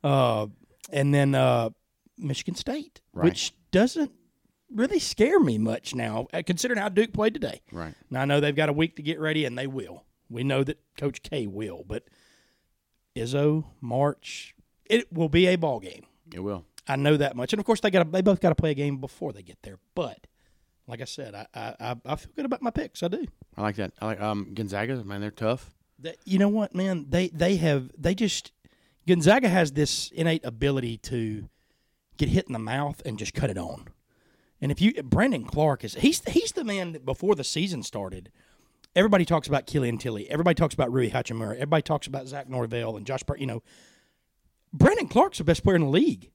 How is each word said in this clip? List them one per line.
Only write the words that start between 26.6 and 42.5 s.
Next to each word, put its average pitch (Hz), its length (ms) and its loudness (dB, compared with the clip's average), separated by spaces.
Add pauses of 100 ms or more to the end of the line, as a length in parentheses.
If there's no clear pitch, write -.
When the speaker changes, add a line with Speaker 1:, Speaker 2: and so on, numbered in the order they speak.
Speaker 1:
man? 185 340 -2
They, 175 200 2
they 170 280 2
have, 147 400 2
they 165 160 0
just, - 380 -2 (560)
Gonzaga 185 420 6
has 170 220 4
this 143 400 -2
innate 165 340 0
ability 120 540 -2
to 110 500 -4 (680)
get - 120 0
hit - 180 2
in 131 60 -6
the 113 60 -4
mouth 135 460 -4
and 110 120 -6
just 101 160 -8
cut - 160 -2
it 95 80 -6
on. - 300 -10 (760)
And 143 100 -2
if - 100 -4
you, 214 120 6 (100)
Brandon 151 420 2
Clark 151 380 0
is, 110 120 -10
he's, 294 320 4
he's 403 240 2
the 339 120 -6
man 196 280 -4
that 147 140 -14
before 175 300 0
the 143 80 -8
season 165 380 -2
started, 95 500 -10 (640)
everybody 190 300 6
talks 160 220 0
about 143 180 0
Killian 123 320 0
Tilly. 107 320 -6
Everybody 165 260 2
talks 165 200 2
about 127 180 0
Rui 123 160 2
Hachimura. 113 460 -4
Everybody 147 260 2
talks 147 260 -2
about 135 200 -8
Zach 139 200 -12
Norvell 117 480 -4